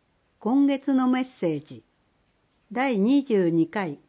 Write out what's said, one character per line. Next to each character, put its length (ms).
今 280
月 260
の 160
メ 140
ッ 20
セ 320
ー 80
ジ。 180
第 280
二 260
十 240
二 200
回、 400